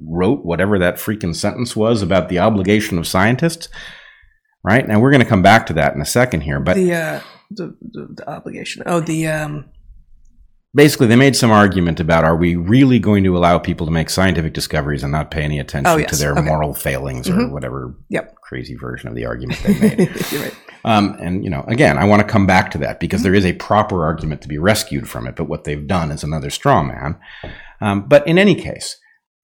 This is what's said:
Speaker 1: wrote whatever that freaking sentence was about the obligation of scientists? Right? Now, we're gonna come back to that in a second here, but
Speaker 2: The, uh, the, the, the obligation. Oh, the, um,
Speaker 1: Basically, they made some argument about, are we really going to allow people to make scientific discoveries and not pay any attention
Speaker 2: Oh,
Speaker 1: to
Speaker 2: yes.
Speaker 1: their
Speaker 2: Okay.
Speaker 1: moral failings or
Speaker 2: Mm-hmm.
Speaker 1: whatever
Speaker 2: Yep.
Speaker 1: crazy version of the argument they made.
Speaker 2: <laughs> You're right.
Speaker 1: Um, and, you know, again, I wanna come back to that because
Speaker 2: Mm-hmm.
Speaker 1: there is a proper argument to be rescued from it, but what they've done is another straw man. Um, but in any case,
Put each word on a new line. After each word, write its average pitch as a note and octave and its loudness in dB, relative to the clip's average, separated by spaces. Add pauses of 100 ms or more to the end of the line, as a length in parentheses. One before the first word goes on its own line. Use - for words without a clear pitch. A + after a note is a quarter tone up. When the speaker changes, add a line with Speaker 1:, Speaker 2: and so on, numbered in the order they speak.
Speaker 1:
wrote F#2 0
whatever F2+ 0
that F2+ 0
freaking G2+ -6
sentence G#2 -6
was A2 0
about F2+ 0
the F2+ -2
obligation G#2 0
of E2 -4
scientists? B2 0 (920)
Right? A2 2
Now, G#2+ 2
we're C3 6
gonna B2+ 6
come G2+ 4
back G#2 6
to - -6
that C#2+ 0
in C#2+ -6
a - -6
second A#2+ 0
here, C#2 -4
but C#2 0
Speaker 2:
The, F#3 2
uh, D#3 -6 (320)
the, G3 -12
the, - -16 (100)
the - -14
obligation. - -14
Oh, F3 -2
the, D#3+ -4
um, D3+ -8 (1080)
Speaker 1:
Basically, C#3+ 6
they A2+ 6
made C3 6
some A#2 4
argument F#2 4
about, E2 2
are E2 4
we E2+ 2
really A#2+ 4
going G2 2
to F2+ 2
allow F2 4
people E2+ -4
to D#2 -2
make D#2+ 0
scientific E2+ 0
discoveries D2 -4
and C#2 -4
not D2 -4
pay D#2 -4
any D2 -4
attention - -4
Speaker 2:
Oh, D#3+ 2
Speaker 1:
to D3+ 0
Speaker 2:
yes. D3+ -4
Speaker 1:
their D3 -2
Speaker 2:
Okay. D#3 0
Speaker 1:
moral D3+ -2
failings C3+ -6
or F#3 -2
Speaker 2:
Mm-hmm. F3 -2
Speaker 1:
whatever C2 -10 (140)
Speaker 2:
Yep. - -8
Speaker 1:
crazy B1+ -14
version B1 -12
of A#1 -12
the A#1 -6
argument A#1+ -8
they G3 2
made. G#3 2
Speaker 2:
<laughs> - -2
You're D3 -6
right. - -10 (300)
Speaker 1:
Um, G#2 0
and, F#2 -6
you G#2 -6
know, C#2 -6
again, C3 2
I D#2+ 2
wanna G#2 6
come G2+ 2
back F#2 2
to - -6
that B1 -6
because E2+ -2
Speaker 2:
Mm-hmm. - -2
Speaker 1:
there F#2 2
is G2 4
a F2 2
proper G#2 0
argument D#2 -4
to - -16
be D2 -6
rescued D#2 0
from A#1+ -12
it, B1+ -10
but D#2 -8
what E2 -10
they've D2 -8
done E2 -2
is D2+ -10
another D2 -6
straw A#2 2
man. C2 -8 (640)
Um, G2+ -2
but D3 4
in E3 4
any G3 4
case, - -8 (480)